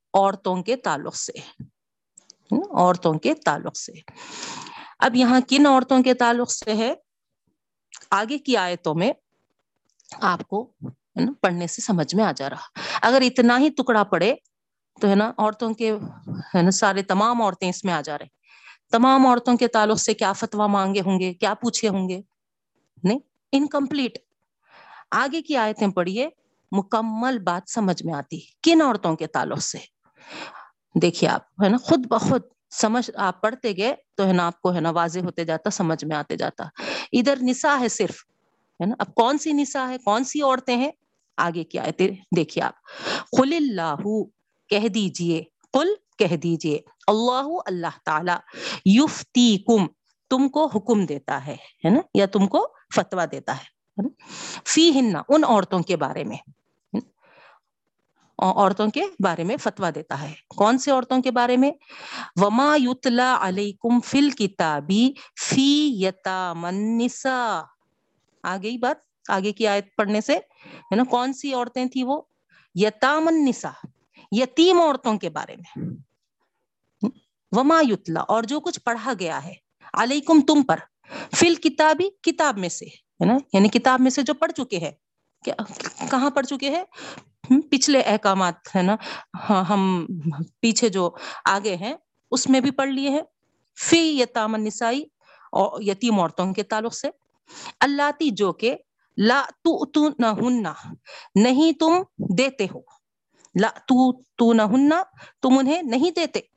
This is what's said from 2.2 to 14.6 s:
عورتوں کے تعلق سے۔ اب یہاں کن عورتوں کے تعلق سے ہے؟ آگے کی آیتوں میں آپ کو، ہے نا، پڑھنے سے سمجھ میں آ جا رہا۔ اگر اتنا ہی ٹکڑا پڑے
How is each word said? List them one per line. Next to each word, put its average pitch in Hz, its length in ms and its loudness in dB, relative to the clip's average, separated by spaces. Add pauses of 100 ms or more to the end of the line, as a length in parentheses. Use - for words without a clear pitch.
عورتوں 180 440 2
کے 285 200 -2
تعلق - 420 -6
سے۔ - 160 -14 (1080)
اب 240 160 2
یہاں 247 340 4
کن 285 180 4
عورتوں 262 360 4
کے 254 120 4
تعلق 240 360 0
سے - 240 -6
ہے؟ 226 200 -2 (1160)
آگے 220 280 -2
کی 254 180 0
آیتوں 175 380 -2
میں 190 180 0 (1080)
آپ 170 280 -2
کو، 220 240 -8 (140)
ہے - 380 -8
نا، 254 160 -2
پڑھنے 175 260 0
سے - 160 -10
سمجھ 170 320 -2
میں 214 100 2
آ 170 80 0
جا 135 180 -8
رہا۔ - 300 -16 (220)
اگر 254 180 4
اتنا 247 380 4
ہی 294 120 4
ٹکڑا 233 340 2
پڑے 220 300 0 (640)